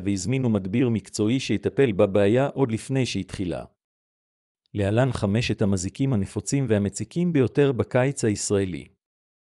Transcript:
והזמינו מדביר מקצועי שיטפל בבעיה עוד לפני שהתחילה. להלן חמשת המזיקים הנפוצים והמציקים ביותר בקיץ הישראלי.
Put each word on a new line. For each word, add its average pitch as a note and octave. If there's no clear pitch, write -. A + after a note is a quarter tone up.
והזמינו A2
מדביר G#2
מקצועי A2
שיטפל A2+
בבעיה G2+
עוד C3
לפני B2+
שהתחילה. F2
להלן A2
חמשת G#2
המזיקים G2+
הנפוצים A2+
והמציקים A2
ביותר C#3
בקיץ B2+
הישראלי. F#2+